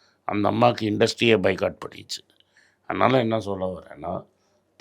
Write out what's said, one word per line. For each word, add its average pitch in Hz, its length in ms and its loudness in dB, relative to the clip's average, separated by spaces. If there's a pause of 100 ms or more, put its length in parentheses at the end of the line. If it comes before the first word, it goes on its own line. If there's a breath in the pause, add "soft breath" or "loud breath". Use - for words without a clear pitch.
(240)
அந்த 101 220 -2
அம்மாவுக்கு 110 420 2
இண்டஸ்ட்ரியே 110 520 2
பாய்காட் 92 440 0
பண்ணிடுச்சு. - 500 -16 (500)
அதனால 104 340 2
என்ன 113 200 0
சொல்ல 92 400 -6
வரேன்னா, 82 460 -10 (560)